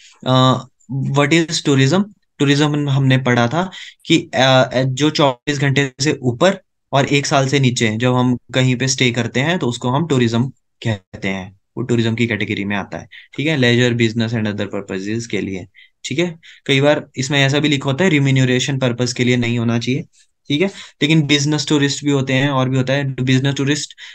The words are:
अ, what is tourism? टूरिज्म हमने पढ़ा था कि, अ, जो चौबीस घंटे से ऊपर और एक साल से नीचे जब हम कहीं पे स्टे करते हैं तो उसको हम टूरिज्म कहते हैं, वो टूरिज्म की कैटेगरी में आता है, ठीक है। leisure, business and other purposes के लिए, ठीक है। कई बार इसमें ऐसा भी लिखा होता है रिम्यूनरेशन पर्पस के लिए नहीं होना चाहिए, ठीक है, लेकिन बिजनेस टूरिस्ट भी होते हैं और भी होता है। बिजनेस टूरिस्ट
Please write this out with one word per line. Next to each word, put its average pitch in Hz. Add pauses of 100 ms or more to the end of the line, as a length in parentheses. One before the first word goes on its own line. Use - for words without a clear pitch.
(240)
अ, 131 (440)
what 147
is 160
tourism? 151 (280)
टूरिज्म 143
हमने 135
पढ़ा 123
था 151 (440)
कि, 160 (160)
अ, 131
जो 135
चौबीस 147
घंटे 139 (100)
से 151 (120)
ऊपर 160 (320)
और 135
एक 143
साल 139
से 139
नीचे 123
जब 127
हम 123 (180)
कहीं 131
पे 131
स्टे 131
करते 117
हैं 165
तो 135
उसको 120
हम 147
टूरिज्म 123 (340)
कहते 101
हैं, 95 (180)
वो 120
टूरिज्म 117
की 117
कैटेगरी 101
में 104
आता 87
है, - (260)
ठीक 139
है। 156
leisure, 120
business 113
and 107
other 101
purposes 101
के 95
लिए, 95 (400)
ठीक 135
है। 175 (260)
कई 139
बार 147 (120)
इसमें 139
ऐसा 135
भी 151
लिखा 139
होता 139
है 190
रिम्यूनरेशन 135
पर्पस 123
के 123
लिए 123
नहीं 120
होना 117
चाहिए, 127 (460)
ठीक 147
है, 196 (340)
लेकिन 156
बिजनेस 147
टूरिस्ट 143
भी 143
होते 135
हैं 135
और 131
भी 135
होता 131
है। 139
बिजनेस 131
टूरिस्ट 143 (200)